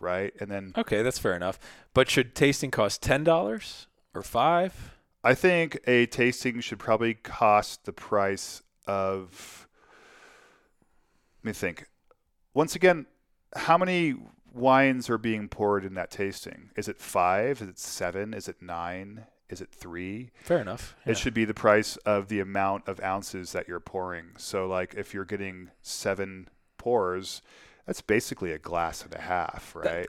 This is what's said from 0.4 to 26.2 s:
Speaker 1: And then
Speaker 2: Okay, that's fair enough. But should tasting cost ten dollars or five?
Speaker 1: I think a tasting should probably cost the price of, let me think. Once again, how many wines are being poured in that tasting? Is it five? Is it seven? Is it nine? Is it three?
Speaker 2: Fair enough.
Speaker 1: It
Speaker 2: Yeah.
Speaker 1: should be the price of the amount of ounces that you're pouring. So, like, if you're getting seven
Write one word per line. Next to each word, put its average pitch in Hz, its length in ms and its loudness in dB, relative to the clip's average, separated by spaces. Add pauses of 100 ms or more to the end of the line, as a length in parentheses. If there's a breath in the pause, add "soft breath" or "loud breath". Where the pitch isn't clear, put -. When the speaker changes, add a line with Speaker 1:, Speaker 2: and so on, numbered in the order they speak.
Speaker 1:
And 101 100 -8
then 98 280 -8
Speaker 2:
Okay, 110 240 0
that's 127 160 0
fair 92 180 0
enough. 90 220 -2 (340 loud breath)
But 131 160 6
should 123 260 2
tasting 139 360 2
cost 104 320 0
ten 143 200 2
dollars 185 640 0 (280)
or 101 80 -8
five? 170 720 0 (340)
Speaker 1:
I 123 80 8
think 170 520 4
a 123 180 6
tasting 120 560 0
should 110 180 -8
probably 117 360 2
cost - 720 2
the 101 80 -8
price - 680 -2 (240)
of, 95 800 -4 (1800 soft breath)
let 113 60 -6
me 107 40 -2
think. 90 340 -6 (680)
Once 156 220 2
again, 170 320 6 (500)
how 165 220 4
many 180 360 2 (380)
wines 131 580 6
are 113 80 2
being 107 300 -2
poured 101 360 2
in 95 100 -10
that 90 160 -6
tasting? - 680 -8
Is 107 120 -6
it 104 100 -8
five? 101 600 2
Is 101 80 -10
it 90 100 -16
seven? 98 560 -6
Is 98 140 -10
it - 140 -14
nine? 92 640 -10 (220)
Is 92 120 -12
it 92 100 -16
three? 95 600 -10 (120)
Speaker 2:
Fair 175 180 2
enough. - 440 -10
Speaker 1:
It - 60 0
Speaker 2:
Yeah. 117 60 0
Speaker 1:
should 117 180 -2
be 113 100 2
the 107 100 0
price 107 440 4
of 101 300 0
the 104 120 -2
amount 98 480 -2
of 95 120 -8
ounces 95 520 -6
that 87 160 -6
you're 87 120 -8
pouring. 87 560 -8
So, 95 300 -4
like, 92 280 -2
if 101 180 -10
you're 98 120 -6
getting 95 460 -8 (120)
seven 95 640 -4 (300)